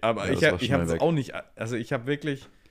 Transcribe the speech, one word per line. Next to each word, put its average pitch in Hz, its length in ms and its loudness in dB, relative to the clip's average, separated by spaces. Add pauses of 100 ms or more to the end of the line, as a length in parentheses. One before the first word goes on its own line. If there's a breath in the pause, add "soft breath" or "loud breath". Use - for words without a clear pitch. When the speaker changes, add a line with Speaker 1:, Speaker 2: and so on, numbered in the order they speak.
Speaker 1:
Aber 110 260 2
Speaker 2:
Ja, 90 60 2
Speaker 1:
ich 87 60 0
Speaker 2:
das - 60 2
Speaker 1:
hab, 151 80 6
Speaker 2:
war 90 80 -2
Speaker 1:
ich 123 60 -2
Speaker 2:
schnell 90 140 2
Speaker 1:
hab's 85 100 0
Speaker 2:
weg. 82 100 0
Speaker 1:
auch 165 100 4
nicht, 143 220 -2 (220)
also 113 200 -6
ich 117 180 -4
hab 120 120 -4
wirklich 143 420 -4 (240 soft breath)